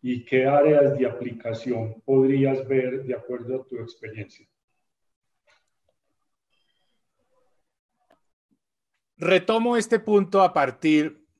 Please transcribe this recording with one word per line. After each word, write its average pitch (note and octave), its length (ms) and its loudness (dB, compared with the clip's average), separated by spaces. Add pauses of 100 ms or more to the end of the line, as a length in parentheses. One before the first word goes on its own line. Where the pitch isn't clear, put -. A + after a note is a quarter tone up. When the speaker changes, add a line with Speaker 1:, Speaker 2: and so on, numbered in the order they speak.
Speaker 1:
y B2 240 -6
qué C3 200 2
áreas C#3+ 520 4
de B2+ 80 0
aplicación A2+ 960 -8
podrías C3+ 640 2
ver C3 360 -2
de B2 100 -8
acuerdo B2 480 -8
a - 60 -20
tu A#2+ 100 -14
experiencia? A2 680 -16 (4000)
Speaker 2:
Retomo A3 600 0
este A3+ 220 0
punto G3+ 420 2
a F3+ 100 4
partir D3+ 720 0 (160)